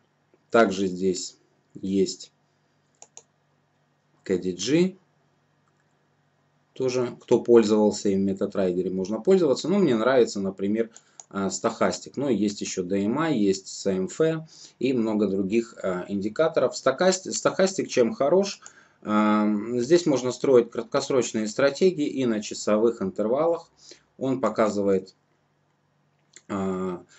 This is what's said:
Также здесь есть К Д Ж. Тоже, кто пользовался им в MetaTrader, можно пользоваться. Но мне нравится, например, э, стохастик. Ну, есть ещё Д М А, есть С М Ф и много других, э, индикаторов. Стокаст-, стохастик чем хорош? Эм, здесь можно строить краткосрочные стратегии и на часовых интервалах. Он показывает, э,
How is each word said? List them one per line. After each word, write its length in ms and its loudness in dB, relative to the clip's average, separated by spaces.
Также 380 2
здесь 500 -4
есть 580 -4
К 120 -2
Д 200 -6
Ж. 400 0
Тоже, 480 -2
кто 200 2
пользовался 680 4
им 180 0
в 40 0
MetaTrader, 600 -2
можно 300 -4
пользоваться. 480 2
Но 100 2
мне 180 4
нравится, 440 2
например, 500 -2
э, 200 -4
стохастик. 680 -4
Ну, 120 -2
есть 320 -2
ещё 220 -6
Д 220 -2
М 160 -2
А, 100 -2
есть 380 0
С 180 -14
М 200 -2
Ф 140 -8
и 120 0
много 360 0
других, 540 -2
э, 260 -4
индикаторов. 680 -2
Стокаст-, 560 0
стохастик 560 -2
чем 240 2
хорош? 480 0
Эм, 760 2
здесь 280 2
можно 260 2
строить 380 4
краткосрочные 760 -2
стратегии 640 0
и 180 -2
на 160 0
часовых 580 0
интервалах. 720 -2
Он 220 -2
показывает, 720 0
э, 500 -4